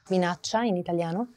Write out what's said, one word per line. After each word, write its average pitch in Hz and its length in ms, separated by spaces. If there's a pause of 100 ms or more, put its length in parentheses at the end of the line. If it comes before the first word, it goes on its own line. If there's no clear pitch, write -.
vinaccia 185 600
in 190 80
Italiano. 170 500 (100)